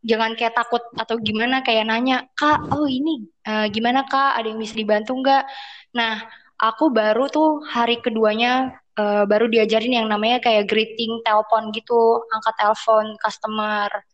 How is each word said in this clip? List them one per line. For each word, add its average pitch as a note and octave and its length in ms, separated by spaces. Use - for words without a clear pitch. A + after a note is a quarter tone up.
jangan A3+ 320
kayak A#3 200
takut A#3 240
atau A3+ 280
gimana, A#3 440
kayak A3 240
nanya, B3 480
"Kak, D4 360
oh D4 120
ini, C4+ 400
eh, G#3+ 280
gimana B3 320
Kak? C4+ 360
Ada A3 120
yang A3 80
bisa G#3+ 160
dibantu G#3+ 440
nggak?" C4+ 220
Nah, A3+ 240
aku B3 320
baru A3 360
tuh D4+ 360
hari A#3 360
keduanya, A#3+ 760
eh, G#3 280
baru G#3+ 240
diajarin A3 520
yang A3 80
namanya A3 320
kayak G#3+ 280
greeting A3 560
telepon G#3+ 480
gitu, A3+ 560
angkat A3 280
telepon G#3+ 480
customer. G#3+ 680